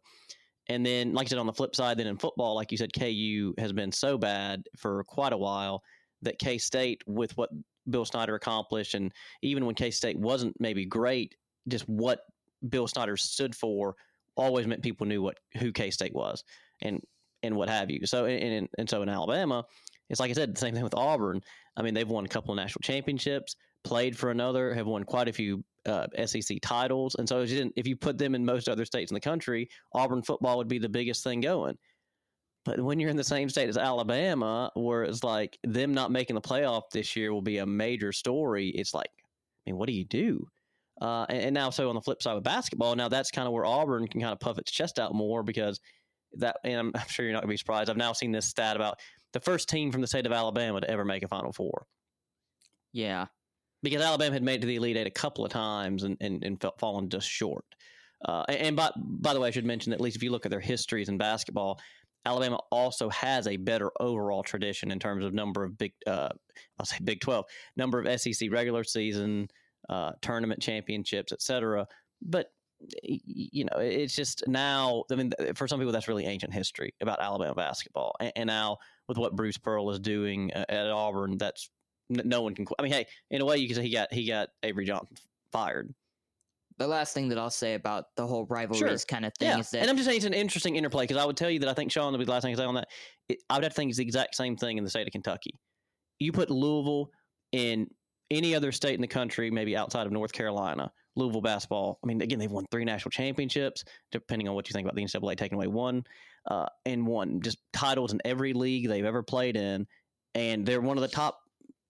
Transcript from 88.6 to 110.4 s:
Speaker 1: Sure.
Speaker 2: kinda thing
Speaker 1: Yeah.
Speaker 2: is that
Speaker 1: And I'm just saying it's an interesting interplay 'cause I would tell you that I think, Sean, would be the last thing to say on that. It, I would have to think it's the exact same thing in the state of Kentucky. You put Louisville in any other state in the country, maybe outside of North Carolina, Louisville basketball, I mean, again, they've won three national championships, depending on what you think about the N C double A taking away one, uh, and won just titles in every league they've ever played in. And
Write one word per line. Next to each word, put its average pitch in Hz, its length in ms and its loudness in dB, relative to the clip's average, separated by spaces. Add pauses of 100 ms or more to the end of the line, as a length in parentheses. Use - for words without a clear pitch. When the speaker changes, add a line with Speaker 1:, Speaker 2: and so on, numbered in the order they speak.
Speaker 1:
Sure. 104 260 4
Speaker 2:
kinda 110 320 -2
thing 302 100 2
Speaker 1:
Yeah. 294 100 4
Speaker 2:
is - 120 -4
that - 120 0
Speaker 1:
And 233 80 6
I'm 269 60 4
just 262 100 2
saying 247 100 4
it's 208 100 2
an 196 60 2
interesting 185 420 2
interplay 143 320 2
'cause 135 120 2
I 143 60 6
would 147 120 0
tell 170 140 2
you 160 100 2
that 135 80 2
I 135 60 2
think, - 180 0
Sean, 147 200 2
would 131 60 2
be 123 60 0
the 117 60 2
last 123 120 2
thing 123 120 0
to - 20 -2
say 131 80 0
on 123 120 0
that. - 120 -2 (400)
It, - 220 -2
I 131 60 4
would 143 80 2
have 156 80 0
to - 40 -14
think 143 140 2
it's 117 80 0
the 127 60 2
exact 120 300 0
same 127 220 0
thing 113 220 -2
in 104 40 -2
the 95 80 -2
state 107 160 -2
of - 60 -6
Kentucky. - 480 -6 (580)
You 156 140 0
put 170 180 2
Louisville 143 600 2 (420)
in 117 360 2 (420)
any 160 240 4
other 147 180 4
state 135 220 2
in 101 80 0
the 123 40 0
country, 117 440 0
maybe 107 260 2
outside 107 300 0
of 101 60 -2
North 107 200 0
Carolina, 98 580 -2 (240)
Louisville 113 280 0
basketball, 101 600 0
I - 40 -6
mean, 113 160 0
again, 127 160 0
they've 104 120 -2
won 98 220 -4
three 117 140 0
national 110 240 -2
championships, 135 760 -2 (260)
depending 110 380 -4
on 98 60 -2
what 98 140 -4
you - 40 -8
think 98 140 -2
about 95 100 -2
the 104 60 0
N 101 60 -2
C - 40 -4
double 98 160 -2
A 92 80 -2
taking 101 200 -4
away 98 100 0
one, 123 380 0 (460)
uh, 90 160 -2 (200)
and 120 200 0
won 95 360 0
just 110 160 -2 (160)
titles 131 400 2
in 104 100 0
every 131 300 0
league 127 340 2
they've 104 160 2
ever 113 180 0
played 127 340 0
in. 101 300 0 (480)
And 113 300 0